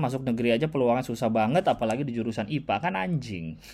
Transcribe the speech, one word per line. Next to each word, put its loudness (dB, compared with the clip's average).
masuk -2
negeri 2
aja 0
peluangnya 2
susah -2
banget, 2
apalagi 0
di -4
jurusan -2
ipa, -2
kan -2
anjing." -4